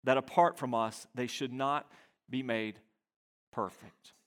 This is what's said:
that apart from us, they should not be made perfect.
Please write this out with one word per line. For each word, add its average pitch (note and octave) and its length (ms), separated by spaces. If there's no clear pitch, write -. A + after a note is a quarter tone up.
that C3 120
apart E3+ 400
from B2 180
us, A2+ 400
they B2 120
should B2 260
not C#3 380
be C3 120
made A2 360
perfect. - 600